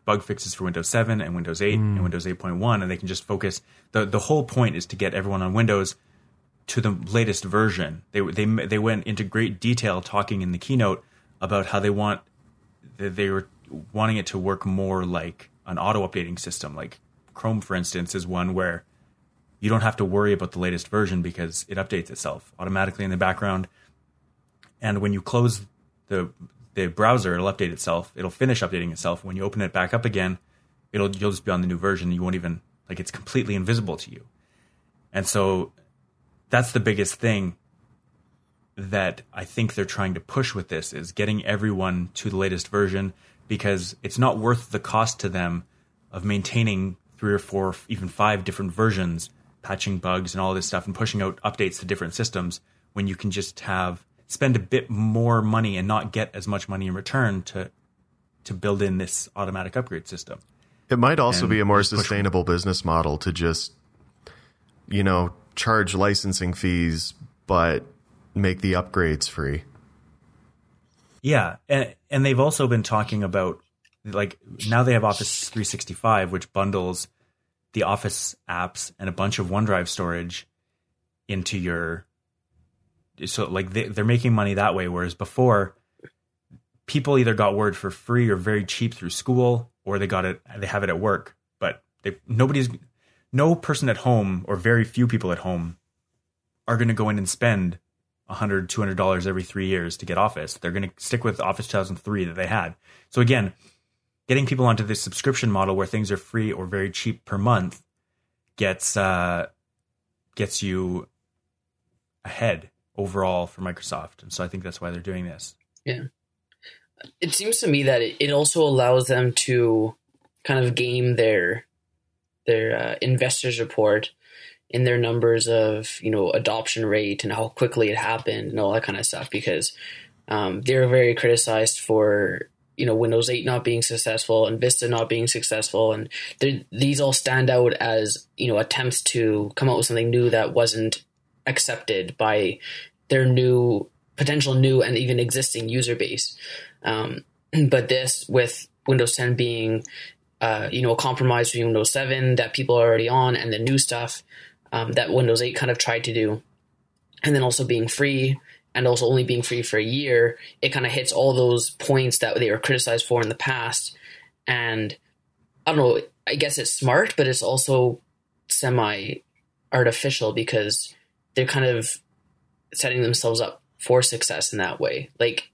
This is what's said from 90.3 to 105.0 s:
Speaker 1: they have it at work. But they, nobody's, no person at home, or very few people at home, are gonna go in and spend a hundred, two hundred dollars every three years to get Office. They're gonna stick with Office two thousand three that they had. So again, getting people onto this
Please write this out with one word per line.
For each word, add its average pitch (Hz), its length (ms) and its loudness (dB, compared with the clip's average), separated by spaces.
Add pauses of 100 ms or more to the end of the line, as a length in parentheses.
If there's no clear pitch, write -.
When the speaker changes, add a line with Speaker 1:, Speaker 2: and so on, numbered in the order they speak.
Speaker 1:
they 98 100 -6
have 101 160 -2
it 92 60 0
at 85 100 -2
work. 98 360 -2 (240)
But - 240 -4 (180)
they, 98 140 -6 (120)
nobody's, 131 420 2 (640)
no 156 220 4
person 139 340 -2
at 107 80 2
home, 98 500 2
or 101 80 -2
very 113 300 4
few 123 200 0
people 95 280 0
at 85 60 -4
home, 85 380 -4 (880)
are 117 120 2
gonna 117 160 2
go 107 160 0
in 104 80 0
and 95 100 -4
spend 95 500 0 (500)
a 95 80 -12
hundred, 98 340 -2
two - 100 -4
hundred 98 160 0
dollars 92 320 2
every 92 160 -2
three 95 240 -4
years 87 300 -2
to - 80 -14
get 87 120 -4
Office. 92 360 0
They're 87 180 -6
gonna 98 260 -2
stick 120 260 -4
with 110 180 -2
Office 104 260 -4
two 110 100 -2
thousand 92 200 -4
three 104 260 -4
that 85 120 -6
they 90 120 -4
had. 87 280 -2 (340)
So - 100 0
again, 117 320 4 (760)
getting 135 180 4
people 127 200 2
onto 110 200 4
this 104 160 -2